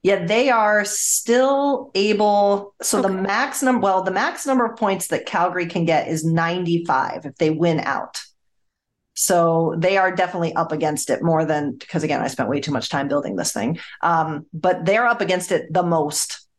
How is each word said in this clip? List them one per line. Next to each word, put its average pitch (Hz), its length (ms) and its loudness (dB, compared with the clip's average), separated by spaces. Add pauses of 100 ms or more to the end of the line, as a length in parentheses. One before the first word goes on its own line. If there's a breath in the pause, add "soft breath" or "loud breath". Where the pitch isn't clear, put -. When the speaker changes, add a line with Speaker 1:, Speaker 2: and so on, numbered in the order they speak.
Speaker 1:
Yeah, 185 220 2
they 226 240 2
are 208 380 2
still 269 1080 0
able. 202 840 2
So - 220 0
the 196 60 2
Speaker 2:
Okay. 190 120 -2
Speaker 1:
max 233 420 -2
num-, 254 200 2
well, 190 200 2
the 185 80 -2
max 226 360 -4
number 262 180 2
of 226 140 -6
points 196 300 -2
that - 180 -4
Calgary 180 400 -2
can 170 180 -2
get 160 240 2
is 156 160 -4
ninety-five 170 1000 0
if - 100 -14
they 156 140 2
win 156 300 2
out. - 420 -6 (920)
So 165 600 2
they 185 220 2
are 185 160 4
definitely 175 400 -2
up 160 180 -2
against 151 380 -2
it - 120 0
more 160 220 2
than, 147 340 -2
'cause - 240 -6
again, 139 200 -2
I 120 60 -2
spent 120 200 -4
way 143 120 -2
too 143 120 -6
much 131 160 -4
time 143 200 -4
building 143 280 -2
this - 160 -4
thing. 165 260 -4 (240 loud breath)
Um, 160 520 0
but 165 320 0
they're 220 200 2
up 233 140 0
against 185 320 -2
it - 180 -2
the 175 120 2
most 160 640 -2 (120)